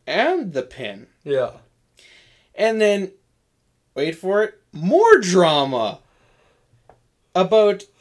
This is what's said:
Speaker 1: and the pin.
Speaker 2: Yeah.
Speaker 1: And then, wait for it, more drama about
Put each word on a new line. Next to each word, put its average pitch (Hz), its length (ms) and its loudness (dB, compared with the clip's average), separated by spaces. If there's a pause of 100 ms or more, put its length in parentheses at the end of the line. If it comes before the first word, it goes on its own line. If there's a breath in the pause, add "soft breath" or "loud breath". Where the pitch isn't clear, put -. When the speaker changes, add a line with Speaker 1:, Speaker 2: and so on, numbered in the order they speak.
Speaker 1:
and 240 460 -4
the 135 100 -6
pin. 104 460 -14 (160)
Speaker 2:
Yeah. 131 260 -4 (1040 soft breath)
Speaker 1:
And 220 260 -2
then, 202 320 0 (840)
wait 156 220 -6
for 202 260 -2
it, 208 120 -6 (180)
more 349 460 4
drama 147 840 0 (1300)
about 202 500 2 (160)